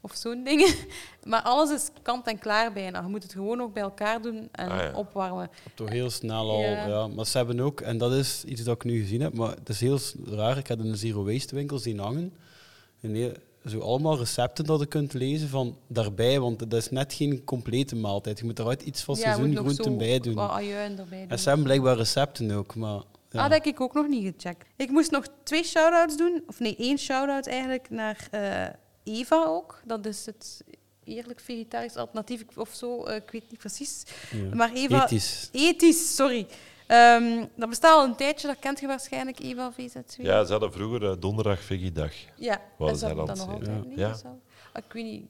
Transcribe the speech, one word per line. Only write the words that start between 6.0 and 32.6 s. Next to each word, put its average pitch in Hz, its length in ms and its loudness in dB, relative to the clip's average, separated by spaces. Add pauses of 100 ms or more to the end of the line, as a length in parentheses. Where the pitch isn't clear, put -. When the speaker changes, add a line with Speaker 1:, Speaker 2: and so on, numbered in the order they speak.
Speaker 3:
snel 110 400 -4
al, 107 120 2
Speaker 1:
Ja. 104 240 0
Speaker 3:
ja. 107 200 0
Maar 107 200 -6
ze - 100 -2
hebben 123 240 0
ook, 143 200 -2
en 117 180 -4
dat 120 140 2
is 135 320 0
iets 120 180 -10
dat 117 120 0
ik - 100 -10
nu 120 160 0
gezien 107 200 -2
heb, 156 140 -2
maar 113 200 -2
het - 140 -18
is 104 120 -4
heel 131 180 2
s-, - 160 -8 (120)
raar, 107 320 0
ik 135 80 -8
heb 117 120 -2
in 110 120 -4
de 107 60 -2
zero 104 280 -2
waste 120 300 -4
winkels 143 280 -4
zien 107 160 -4
hangen. 143 340 -4 (680)
En 107 140 -6
heel, 117 180 -2 (340)
zo 110 140 -6
allemaal 139 380 2
recepten 123 460 -2
dat 151 160 2
je 147 60 0
kunt 147 260 -2
lezen 143 360 -2
van 135 280 -2 (100)
daarbij, 117 540 2
want 120 180 -2
dat 113 140 -6
is 113 180 0
net 131 220 -2
geen 143 320 -2
complete 123 520 -2
maaltijd. 104 420 -2
Je 113 60 -10
moet 113 140 -6
eruit 117 240 -2
iets - 200 -8
van 143 160 -4
Speaker 1:
Ja, - 20 -4
je - 80 0
moet 107 80 2
nog 127 80 0 (200)
Speaker 3:
seizoengroenten 139 280 0
Speaker 1:
zo 120 60 -2
Speaker 3:
bij 113 220 2
doen. 120 140 -2
Speaker 1:
wat 101 160 0
ajuin 104 480 -4
erbij 185 220 -12
doen. 190 80 -14
Speaker 3:
En 120 100 -4
ze 190 100 0
hebben 143 160 6
blijkbaar 127 320 6
recepten 117 540 0
ook, 101 240 -4
maar 110 200 -4 (360)
ja. 220 80 -6
Speaker 1:
Ah, 240 40 2
dat 294 100 4
heb 311 120 4 (100)
ik - 60 -10
ook 254 140 -2
nog 294 140 2
niet 208 280 -2
gecheckt. - 300 -12 (100)
Ik 262 140 -4
moest 320 200 4
nog 277 140 0 (180)
twee 320 220 0
shout-outs 330 520 6
doen, 339 300 2
of - 140 -12
nee, 220 160 -2
één 262 220 0
shout-out 269 480 -2
eigenlijk 254 440 -4
naar, 220 400 -6
eh, 202 360 -4 (380)
Eva 254 420 2
ook. 330 380 -6
Dat 220 220 -8
is 208 200 -8
het - 380 -16 (400)
eerlijk 240 360 -14
vegetarisch 233 560 -8
alternatief 226 440 -8
ik-, - 180 -20
of 226 160 -8